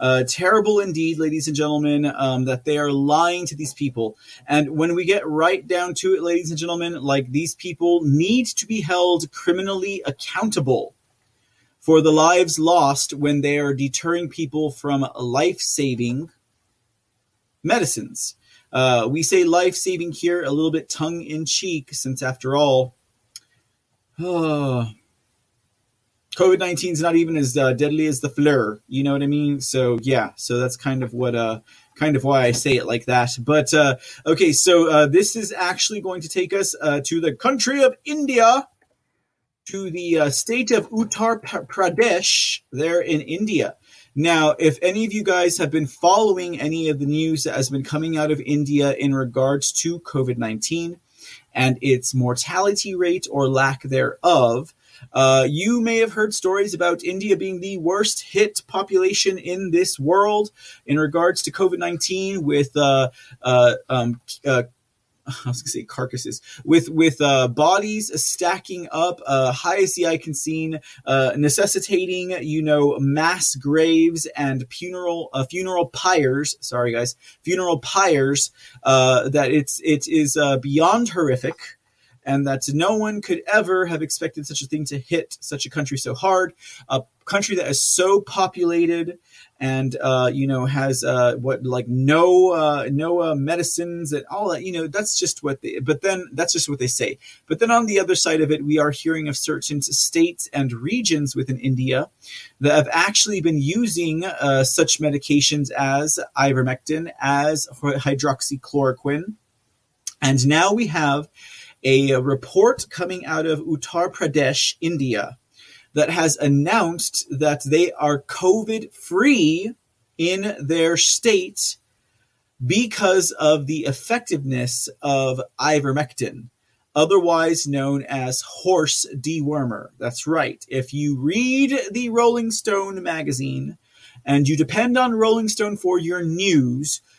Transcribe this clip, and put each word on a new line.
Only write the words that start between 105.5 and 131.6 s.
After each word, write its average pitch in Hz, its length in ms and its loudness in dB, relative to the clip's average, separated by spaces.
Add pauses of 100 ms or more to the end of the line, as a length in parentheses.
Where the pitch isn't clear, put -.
as 139 480 -2 (180)
ivermectin, 135 840 -2
as 143 480 0 (120)
hy-, 139 140 -2
hydroxychloroquine. 143 1400 -4 (840)
And 135 260 2
now 170 260 4
we 226 160 0
have 147 400 -2 (580)
a, 135 240 4
a 127 100 2
report 185 680 2
coming 180 340 -8
out 156 220 -4
of 156 140 -2
Uttar 170 520 -4
Pradesh, 143 720 0
India, 135 560 -2 (560)
that 151 160 2
has 165 260 0
announced 165 920 0
that 147 340 -2
they 156 280 2
are 143 280 -2
covid-free 214 1500 0 (460)
in 190 420 -2
their 165 380 0
state - 800 0 (840)
because 190 720 0
of 151 340 2
the 151 200 -4
effectiveness 139 1040 -4 (120)
of 135 400 0 (180)
ivermectin, 139 920 -2 (460)
otherwise 165 720 2
known 139 360 -2
as 131 400 -6
horse - 720 0
dewormer. 143 760 -4 (100)
That's - 280 -8
right. 151 420 -2
If 131 240 -4
you 147 240 -2
read 254 600 2 (140)